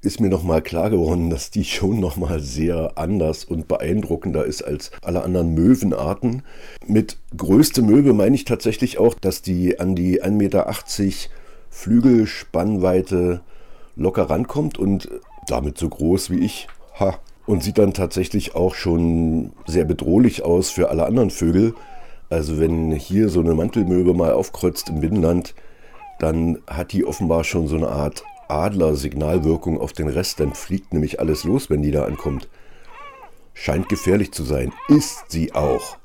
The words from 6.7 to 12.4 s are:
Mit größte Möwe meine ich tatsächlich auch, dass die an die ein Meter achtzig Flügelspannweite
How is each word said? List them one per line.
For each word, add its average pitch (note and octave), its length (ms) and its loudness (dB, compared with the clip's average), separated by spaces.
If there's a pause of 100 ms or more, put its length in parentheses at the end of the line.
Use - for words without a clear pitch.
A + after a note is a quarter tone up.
Mit - 340 0 (180)
größte A#2 460 4
Möwe B2+ 300 6
meine G#2+ 220 4
ich B2+ 100 -2
tatsächlich - 540 -2
auch, A#2 160 4
dass - 280 -4
die F2+ 360 0
an F#2 160 0
die F2+ 260 2
ein F#2+ 160 0
Meter G2 320 2
achtzig - 600 -4 (400)
Flügelspannweite F#2+ 1700 2 (520)